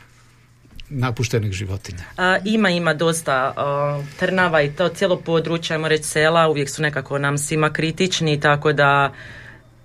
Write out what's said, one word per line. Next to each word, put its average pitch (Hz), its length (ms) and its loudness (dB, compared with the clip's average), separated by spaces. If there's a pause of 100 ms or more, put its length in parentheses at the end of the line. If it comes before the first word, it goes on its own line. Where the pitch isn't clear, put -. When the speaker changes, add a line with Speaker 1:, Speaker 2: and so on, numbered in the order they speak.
(880)
Speaker 1:
napuštenih 120 600 -2
životinja? 92 520 -8 (140)
Speaker 2:
A, 185 280 2
ima, 214 240 2
ima 170 240 2
dosta, 147 640 0
a, 143 440 -2 (160)
Trnava 180 440 2
i 147 100 0
to 170 180 0
cijelo 180 280 0
područje, 165 560 -2
ajmo 156 140 -2
reći, 156 160 2
sela, 160 440 4
uvijek 147 220 0
su - 120 -6
nekako 143 360 -2
nam 143 200 0
svima 151 320 0
kritični, 156 680 0
tako 147 340 2
da, 139 400 2 (720)